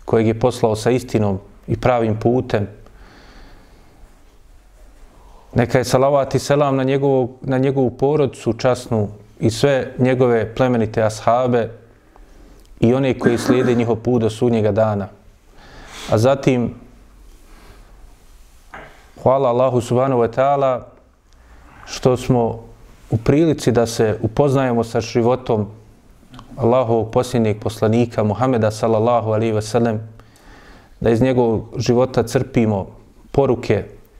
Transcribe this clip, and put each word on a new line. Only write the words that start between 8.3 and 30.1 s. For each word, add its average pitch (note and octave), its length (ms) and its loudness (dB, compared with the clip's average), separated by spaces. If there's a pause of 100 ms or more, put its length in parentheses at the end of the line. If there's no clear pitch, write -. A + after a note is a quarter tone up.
časnu A2+ 540 -2 (320)
i A2+ 100 2
sve C3 480 0
njegove B2 580 2
plemenite A2+ 480 0
ashabe A#2 680 0 (1120)
i A#2 140 4
one C3 260 0
koji A#2+ 180 0
slijede B2 380 2
njihov A#2 200 0
put B2 260 -2
do A2 80 0
sudnjega A2 420 0
dana. G#2 360 0 (1040)
A A2 60 2
zatim, B2 560 2 (2500)
hvala C3 260 2
Allahu B2 320 2
subhanahu B2 400 0
wa A2+ 140 0
ta'ala C3+ 460 0 (1040)
što B2+ 300 0
smo A#2 460 -2 (460)
u B2+ 80 -2
prilici C#3+ 540 0
da A#2 140 2
se A2+ 360 -2
upoznajemo B2+ 640 0
sa A#2 180 -4
životom A#2 680 0 (880)
Allahovog A2+ 540 0
posljednjeg A2+ 480 0
poslanika A2+ 640 0
Muhameda A2 480 0
sallallahu A2+ 600 0
alaihi A2 220 0
wa G#2+ 80 -2
sallam, A#2 380 -2 (1000)